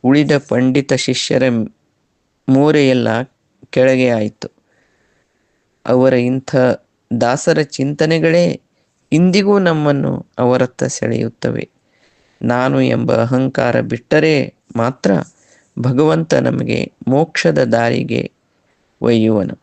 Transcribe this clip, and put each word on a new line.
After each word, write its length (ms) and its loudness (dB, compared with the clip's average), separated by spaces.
ಉಳಿದ 280 2
ಪಂಡಿತ 460 0
ಶಿಷ್ಯರ 500 -2
ಮೋರೆಯೆಲ್ಲ 580 2
ಕೆಳಗೆ 400 2
ಆಯಿತು. 380 -4
ಅವರ 280 2
ಇಂಥ 420 -2
ದಾಸರ 400 0
ಚಿಂತನೆಗಳೇ 1000 -2
ಇಂದಿಗೂ 480 2
ನಮ್ಮನ್ನು 680 0
ಅವರತ್ತ 460 0
ಸೆಳೆಯುತ್ತವೆ. 840 -4
ನಾನು 400 0
ಎಂಬ 340 0
ಅಹಂಕಾರ 680 0
ಬಿಟ್ಟರೆ 760 0
ಮಾತ್ರ 360 -2
ಭಗವಂತ 540 0
ನಮಗೆ 580 -2
ಮೋಕ್ಷದ 560 0
ದಾರಿಗೆ 680 -2
ಒಯ್ಯುವನು. 600 0